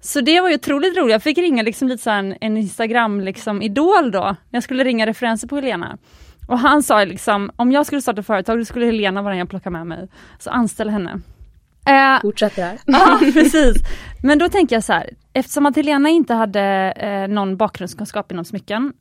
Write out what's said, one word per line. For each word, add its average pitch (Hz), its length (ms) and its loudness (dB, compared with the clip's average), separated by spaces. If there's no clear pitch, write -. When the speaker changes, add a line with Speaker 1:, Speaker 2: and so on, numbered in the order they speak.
Speaker 1:
Så - 200 -4
det 311 200 4
var 370 80 2
ju 330 60 4
otroligt 320 420 -2
roligt. 277 160 2
Jag 214 100 2
fick 302 160 0
ringa, 311 240 0
liksom, 233 260 -4
lite 247 140 -6
så 233 80 -2
här 208 80 0
en, 196 220 -4
en 220 160 -2
Instagram, 220 640 -2
liksom, 196 420 -6
idol 285 480 2
då, 190 100 -2
när 190 160 -4
jag 240 120 -4
skulle 262 220 -2
ringa 226 220 0
referenser 226 420 -4
på 285 80 -6
Helena. 240 420 -6
Och 240 100 -2
han 277 240 4
sa, 214 220 4
liksom, 202 520 -4
om 247 160 2
jag 285 140 2
skulle 285 160 -4
starta 214 200 -4
företag, 220 360 -2
då 233 60 -4
skulle 240 220 -4
Helena 202 360 -2
vara 202 100 -4
den 185 60 -4
jag 175 120 -6
plockar 190 200 -10
med 165 160 -8
mig. 175 220 -12
Så - 120 -12
anställ 220 400 -2
henne. 202 300 -4
Eh, 269 360 6
Speaker 2:
Fortsätter 208 400 -2
här. 180 200 -8
Speaker 1:
<laughs> - 40 -8
ja, 339 320 6
precis. 285 440 6
Men 294 160 4
då 349 100 2
tänker 349 280 2
jag 220 80 0
så - 80 -2
här, 165 180 -2
eftersom 285 340 0
att 285 100 2
Helena 294 320 2
inte 320 260 2
hade, 196 640 0
eh, 196 320 -6
någon 196 280 -2
bakgrundskunskap 202 760 -6
inom 175 120 -8
smycken 214 560 -8